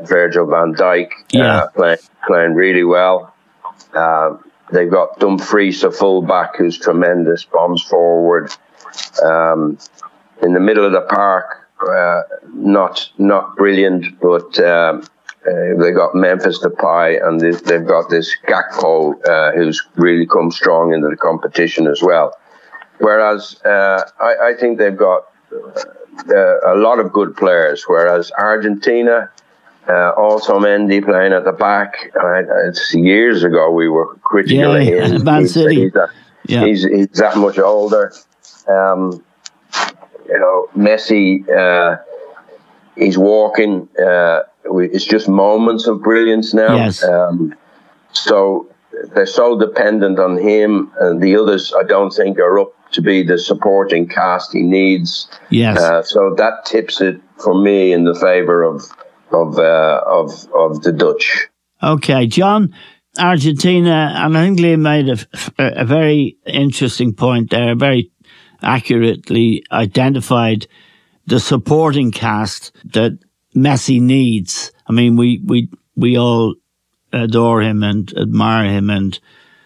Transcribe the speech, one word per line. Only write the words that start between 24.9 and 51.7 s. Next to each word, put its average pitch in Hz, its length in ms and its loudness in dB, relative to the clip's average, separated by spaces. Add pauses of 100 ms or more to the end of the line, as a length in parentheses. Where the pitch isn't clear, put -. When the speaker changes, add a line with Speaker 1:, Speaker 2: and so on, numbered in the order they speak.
Speaker 1:
got, 92 260 2 (320)
uh, - 1200 -2
a - 20 2
lot 113 220 2
of 98 140 -2
good 95 240 -2
players, 82 500 0
whereas 87 500 0
Argentina, 110 920 0 (580)
uh, 90 280 2
also 107 420 2
Mendy 101 460 2
playing 95 280 2
at 92 120 0
the 95 80 0
back. 101 580 -2 (100)
I, 90 220 0 (240)
it's - 280 -6
years 92 500 2
ago 82 260 2
we 82 180 0
were 80 280 -2
critical 101 400 -2 (260)
Speaker 2:
Yeah, 87 220 2
Speaker 1:
of 90 80 0
him. - 120 0
Speaker 2:
Man 151 180 2
Speaker 1:
He's, 175 120 0
Speaker 2:
City. 160 300 2
Speaker 1:
he's, 95 100 -2
a, 90 160 0 (360)
Speaker 2:
Yeah. 120 180 0
Speaker 1:
he's, 101 200 2
he's 98 260 2
that 104 260 0
much 101 240 0
older. 104 520 2 (560)
Um, 92 560 0 (1040)
you - 120 0
know, 92 360 0
Messi, 101 720 0
uh, 90 500 2 (1000)
he's 95 200 0
walking. 104 800 0
Uh, 87 440 2 (280)
we, 90 200 -2
it's 98 160 -4
just 110 240 -2
moments 110 580 2
of 104 160 -2
brilliance 110 500 0
now. 110 220 2
Speaker 2:
Yes. 107 300 -2
Speaker 1:
Um, 87 500 0 (580)
so 98 540 0 (480)
they're 98 120 2
so 120 300 2
dependent 104 640 0
on 92 180 0
him, 104 600 0
and 87 240 0
the 95 140 4
others, 104 360 0